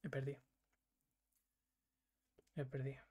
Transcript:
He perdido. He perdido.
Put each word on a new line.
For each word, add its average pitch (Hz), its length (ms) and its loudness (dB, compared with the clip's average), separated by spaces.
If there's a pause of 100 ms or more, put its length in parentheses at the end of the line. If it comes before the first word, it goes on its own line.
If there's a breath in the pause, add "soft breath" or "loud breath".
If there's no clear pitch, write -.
He 147 60 -2
perdido. 139 320 2 (2250)
He 147 80 2
perdido. 135 460 -2